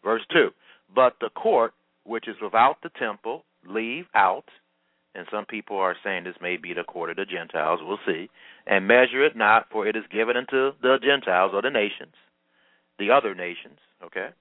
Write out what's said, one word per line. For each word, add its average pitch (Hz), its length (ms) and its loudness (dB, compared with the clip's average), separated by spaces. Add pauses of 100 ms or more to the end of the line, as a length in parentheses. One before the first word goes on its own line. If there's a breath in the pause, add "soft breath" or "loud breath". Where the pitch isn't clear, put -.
Verse 110 160 0 (100)
two, 151 200 4 (440 soft breath)
"But 127 240 4
the 113 100 -4
court, 135 440 0 (320)
which 113 240 -8
is 101 120 -12
without 113 400 2
the 123 160 -14
temple, 117 460 -8 (220)
leave 117 400 -6 (100)
out." 95 300 4 (680)
And 87 160 -14
some 104 160 -6
people 104 320 -10
are 92 240 0
saying 92 220 -6
this 90 160 -12
may 90 160 -4
be 85 180 -12
the 85 120 -8
court 85 240 -10
of 82 80 -8
the 98 80 -6
Gentiles. 82 580 -4
We'll 98 220 -8
see. 87 240 -6 (360 loud breath)
"And 98 220 0
measure 127 380 4
it 151 100 0
not, 110 340 4
for 107 160 -4
it 107 120 -2
is 104 100 -8
given 113 300 -2
unto 131 340 0 (100)
the 131 220 4
Gentiles," 98 500 2
or 101 80 0
the 127 80 -2
nations, 104 460 -4 (840)
the 101 140 0
other 117 240 2
nations, 87 440 -12 (220)
okay? 92 280 -10 (120)